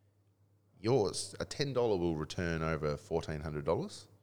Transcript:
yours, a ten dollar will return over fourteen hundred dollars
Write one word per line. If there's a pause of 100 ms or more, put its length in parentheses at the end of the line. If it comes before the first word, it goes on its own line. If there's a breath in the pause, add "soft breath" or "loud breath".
(800)
yours,
a
ten
dollar
will
return
over
fourteen
hundred
dollars (140)